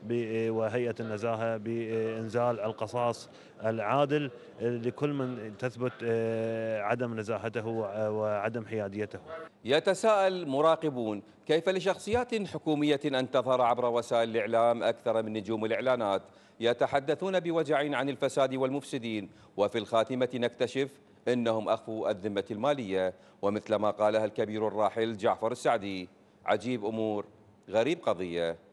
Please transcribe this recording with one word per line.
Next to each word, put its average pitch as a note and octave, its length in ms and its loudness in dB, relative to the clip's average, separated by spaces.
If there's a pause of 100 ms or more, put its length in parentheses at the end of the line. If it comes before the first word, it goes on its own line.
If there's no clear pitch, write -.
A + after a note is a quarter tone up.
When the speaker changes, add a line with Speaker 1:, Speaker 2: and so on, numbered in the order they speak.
Speaker 1:
ب-، A2+ 460 0
وهيئة A2+ 500 0
النزاهة A2+ 580 -2
بإنزال A2+ 1000 -2
القصاص A#2 720 -2 (360)
العادل C3 640 2 (300)
لكل A#2+ 520 -2
من B2 460 -6
تثبت، B2 320 -4 (120)
آه، A2+ 760 -2
عدم A#2 380 -2
نزاهته A2 480 -4
وع-، A2 400 -2
وعدم G#2+ 580 -2
حياديته. G#2 540 -4 (460)
Speaker 2:
يتساءل F#3 840 2
مراقبون C#3 760 2 (260)
كيف D#3+ 220 2
لشخصيات G3 760 -2
حكومية D3 580 2
أن C3 260 0
تظهر B2+ 300 4
عبر A#2+ 240 4
وسائل A#2 440 2
الإعلام A2+ 540 4
أكثر A2+ 400 2
من G#2+ 100 -4
نجوم A2 320 -2
الإعلانات A2 560 2 (380)
يتحدثون C#3 800 2
بوجع D#3+ 380 0
عن C#3 320 0
الفساد C3+ 460 0
والمفسدين، C3 720 -2 (280)
وفي G#2 200 2
الخاتمة A#2 560 2
نكتشف B2+ 560 -2 (380)
أنهم A#2 420 0
أخفوا A2 420 -2
الذمة G2+ 400 -2
المالية، G#2 640 -2 (280)
ومثل G#2 340 0
ما G#2 140 2
قالها G#2+ 360 2
الكبير G#2+ 420 -2
الراحل G#2+ 500 0
جعفر A2 340 0
السعدي: G2+ 580 -2 (360)
"عجيب A2 400 0
أمور، A2 400 -2 (440)
غريب A#2+ 340 2
قضية". E2+ 520 0 (180)